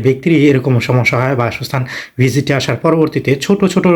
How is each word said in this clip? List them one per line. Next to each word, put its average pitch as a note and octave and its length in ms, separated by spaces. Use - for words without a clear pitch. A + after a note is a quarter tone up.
ব্যক্তিরই C#3 480
এরকম C3 300
সমস্যা B2 380
হয়। C3 180
বাসস্থান B2 500
ভিজিটে C3+ 360
আসার C3 220
পরবর্তীতে D#3 600
ছোট G3 300
ছোট F#3 300